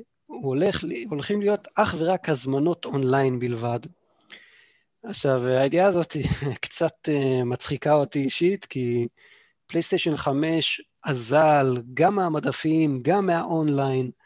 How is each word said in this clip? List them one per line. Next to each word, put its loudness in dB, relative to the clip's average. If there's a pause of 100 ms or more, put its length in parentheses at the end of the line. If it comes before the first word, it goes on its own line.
(280)
הולך -2
ל-, -8
הולכים -4
להיות 0
אך 2
ורק 0
הזמנות 0
אונליין 2
בלבד. -2 (1200)
עכשיו, -2
הידיעה 4
הזאת 0 (220)
<laughs> -6
קצת, -4
אה, 2
מצחיקה 0
אותי 0
אישית, 0
כי -2 (580)
פלייסטיישן -2
חמש 0 (220)
אזל 4 (180)
גם 4
מהמדפים, 0
גם 2
מהאונליין, 0 (160)